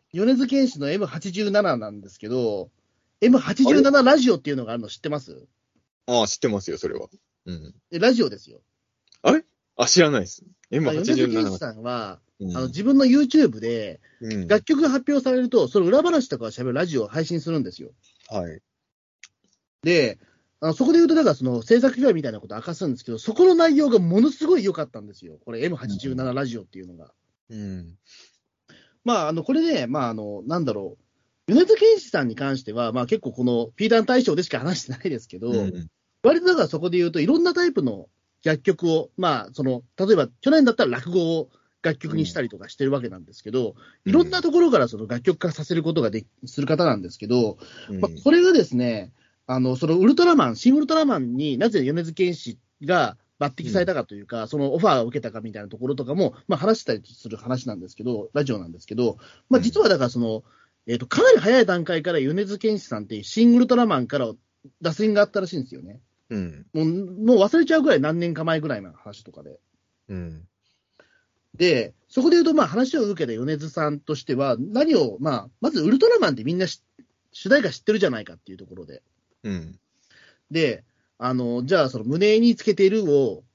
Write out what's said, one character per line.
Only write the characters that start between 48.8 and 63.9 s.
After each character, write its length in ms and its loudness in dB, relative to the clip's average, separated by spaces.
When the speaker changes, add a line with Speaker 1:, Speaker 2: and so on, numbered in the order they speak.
Speaker 1:
あ 140 -2
の、 160 0
そ 100 -4
の 120 2
ウ 60 4
ル 120 6
ト 80 4
ラ 100 6
マ 160 4
ン、 60 -6
シ 140 4
ン・ 40 6
ウ 60 4
ル 80 -2
ト 80 0
ラ 80 2
マ 140 0
ン 180 -4
に 220 -2
な 100 2
ぜ 160 0
米 180 -2
津 100 -8
玄 220 -2
師 240 -14
が 320 0
抜 120 -2
擢 200 -10
さ 80 0
れ 80 0
た 80 -2
か 80 -4
と 140 -16
い 60 -16
う 40 -20
か、 160 -8
Speaker 2:
う 40 -8
ん。 20 -20
Speaker 1:
そ 100 -6
の 160 -2
オ 60 -2
フ 80 2
ァ 60 4
ー 80 2
を 40 -4
受 120 -8
け 40 -6
た 80 -10
か 100 -12
み 120 -12
た 80 -16
い 20 -14
な 60 -16
と 100 -16
こ 80 -8
ろ 80 -4
と 100 -8
か 120 -6
も、 180 0
ま 80 0
あ、 20 -12
話 220 0
し 40 -20
た 100 -4
り 100 -8
す 240 -20
る 80 -12
話 320 -8
な 80 -10
ん 20 -14
で 100 -16
す 60 -20
け 80 -16
ど、 300 -8
ラ 100 -2
ジ 100 -4
オ 60 -6
な 80 -14
ん 60 -18
で 80 -20
す 80 -20
け 80 -10
ど、 220 -2
ま 100 4
あ、 0 -
Speaker 2:
う 20 2
ん。 20 0
Speaker 1:
実 180 0
は 80 4
だ 100 4
か 60 0
ら 60 -2
そ 80 -6
の、 240 -4
え 60 -4
っ 40 -4
と、 100 -10
か 120 -2
な 120 8
り 60 8
早 200 2
い 80 6
段 160 -2
階 220 -4
か 80 -2
ら 80 0
米 260 -2
津 120 -10
玄 200 -2
師 80 -14
さ 140 -8
ん 40 -12
っ 40 -14
て 160 -12
シ 200 2
ン・ 120 8
ウ 20 6
ル 80 4
ト 80 2
ラ 120 4
マ 120 0